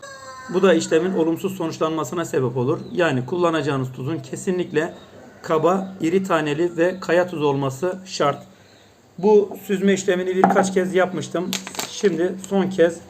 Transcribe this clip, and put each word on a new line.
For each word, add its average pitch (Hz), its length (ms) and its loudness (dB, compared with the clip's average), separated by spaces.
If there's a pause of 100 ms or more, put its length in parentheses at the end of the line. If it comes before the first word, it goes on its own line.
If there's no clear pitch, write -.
(540)
Bu 190 80 2
da 190 120 6
işlemin 170 400 2
olumsuz 165 420 0
sonuçlanmasına 160 680 -4
sebep 131 320 -2
olur. 135 220 0 (140)
Yani 147 340 0
kullanacağınız 151 680 0
tuzun 151 260 -6
kesinlikle 180 760 -2 (480)
kaba, 170 580 2
iri 180 240 2
taneli 165 520 0
ve 180 240 2
kaya 175 280 2
tuzu 151 180 -2
olması 139 580 -2
şart. - 380 -2 (760)
Bu 202 460 4
süzme 196 280 2
işlemini 185 440 0
birkaç 190 380 4
kez 185 200 0
yapmıştım. 175 560 0 (380)
Şimdi 180 460 0 (140)
son 190 220 0
kez 170 260 2 (140)